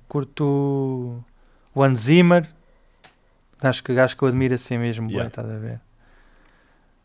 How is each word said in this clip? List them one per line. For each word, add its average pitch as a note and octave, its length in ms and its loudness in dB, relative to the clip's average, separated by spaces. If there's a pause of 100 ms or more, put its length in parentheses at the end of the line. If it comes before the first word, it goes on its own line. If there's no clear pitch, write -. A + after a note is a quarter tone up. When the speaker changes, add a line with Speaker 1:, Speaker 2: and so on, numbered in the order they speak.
Speaker 1:
Curto D3 360 -4 (1300)
o C3+ 80 2
Hans C3 180 4
Zimmer. E3+ 480 4 (1120)
Acho C3 220 0
que, C3 160 -4
acho B2+ 180 2
que - 80 -4
eu C3+ 40 4
admiro B2+ 260 0
assim A#2+ 220 -6
mesmo, A2+ 300 -4
bué, G#2+ 80 -6
Speaker 2:
Yeah. A#2 140 -4
Speaker 1:
estás A2+ 220 -12
a A2 80 -10
ver? A#2 220 -12 (1200)